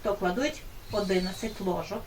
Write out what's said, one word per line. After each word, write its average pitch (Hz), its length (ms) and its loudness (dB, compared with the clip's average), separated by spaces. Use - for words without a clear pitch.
то 202 100 2
кладуть 196 480 2
одинадцять 190 680 0
ложок. 185 460 0